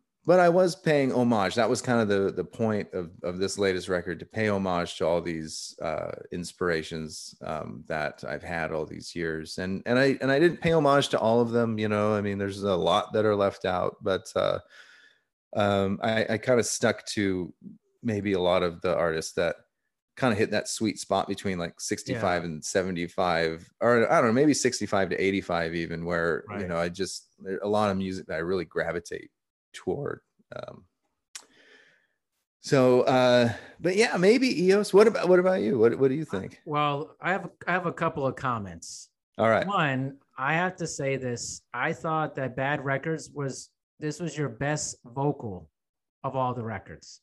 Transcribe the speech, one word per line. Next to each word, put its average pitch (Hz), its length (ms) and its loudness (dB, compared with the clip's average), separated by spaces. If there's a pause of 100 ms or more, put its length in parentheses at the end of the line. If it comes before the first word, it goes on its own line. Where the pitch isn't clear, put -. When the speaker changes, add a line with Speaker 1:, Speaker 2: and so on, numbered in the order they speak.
(240)
Speaker 1:
but 180 160 6
I 175 80 6
was 175 260 4
paying 143 380 2
homage. 110 420 2
That 113 160 2
was 120 100 0
kind 120 200 2
of 107 80 2
the, 98 240 2
the 90 120 -4
point 107 480 -4
of, 87 200 -8 (100)
of 90 160 -4
this 95 180 -2
latest 92 320 0
record, 87 300 -2
to 87 80 -14
pay 110 220 -2
homage 92 500 -2
to 90 80 0
all 85 160 2
these, 80 580 -8
uh, 76 300 -4 (220)
inspirations, 82 1080 -6
um, 78 460 -10
that 76 380 -6
I've 73 180 -8
had 82 300 -6
all 78 120 -4
these 82 300 -14
years. 80 440 -6
And, 92 280 -4
and 120 100 0
I, 135 240 2
and 135 120 0
I 139 80 2
didn't 170 200 2
pay 165 120 2
homage 143 380 4
to - 100 2
all 113 200 4
of 117 120 0
them, 113 260 0
you 107 100 0
know, 107 280 2
I 101 40 0
mean, 101 180 -2
there's 98 260 -4
a 101 100 2
lot 87 380 2
that 107 120 2
are 107 120 4
left 98 280 0
out, 90 380 -2
but, 95 320 -2
uh, 50 240 0 (960)
um, 101 480 2
I, 110 320 0
I 107 40 0
kinda 120 260 2
stuck - 500 -2
to 95 400 -2 (480)
maybe 104 300 -2
a 92 80 2
lot 90 240 2
of 85 180 -4
the 90 120 0
artists 80 400 -2
that 85 200 0 (640)
kinda 123 180 0
hit 104 160 0
that 104 180 -2
sweet - 300 -4
spot - 300 -2
between, 95 300 -4
like, 85 220 -6
sixty-five 98 640 -2
Speaker 2:
Yeah. 87 60 -6
Speaker 1:
and 76 160 -8
seventy-five, 87 1040 -2 (100)
or 117 300 4
I 165 60 4
don't 143 140 4
know, - 20 2
maybe 139 220 4
sixty-five 101 560 0
to 87 120 -2
eighty-five 87 520 0
even, 85 320 -6
where, 85 420 -2
you 104 80 -10
Speaker 2:
Right. 98 120 -6
Speaker 1:
know, 85 100 -2
I 87 100 0
just, 90 400 -8 (100)
there 95 240 -8
a 104 60 -4
lot 104 220 2
of 95 80 -2
music 92 280 -6
that 92 80 -8
I 80 40 -4
really 87 260 -2
gravitate 82 680 -6 (440)
toward. - 480 -6 (320)
Um, - 320 -16 (1700)
so, 127 420 6
uh, 123 500 4 (260)
but 180 180 0
yeah, 240 200 2
maybe 214 480 4
Eos. 196 280 4
What 202 140 10
about, 202 220 2
what 180 100 8
about 185 220 4
you? 202 180 0
What, 113 200 6
what 135 100 4
do 131 60 -2
you 156 180 -4
Speaker 2:
I, 98 80 -2
Speaker 1:
think? 95 240 -12
Speaker 2:
well, 147 560 -2
I 160 120 -2
have, 185 180 -4 (160)
I 175 60 0
have 180 140 0
a 165 60 -2
couple 160 340 -2
of 127 100 -2
comments. 104 720 -8 (300)
Speaker 1:
All 110 100 4
right. 110 180 4
Speaker 2:
One, 139 520 0 (180)
I 135 180 0
have 180 220 0
to 170 100 -6
say 139 300 -2
this. 123 460 -8 (100)
I 135 200 -2
thought 160 440 -4
that 131 200 -6
Bad 139 280 -2
Records 139 460 -4
was, 139 400 -8 (300)
this 151 180 -6
was 165 180 -8
your 147 120 -2
best 139 560 -4
vocal 120 680 -4 (540)
of 131 100 -4
all 127 200 -2
the 120 100 -6
records. 98 580 -12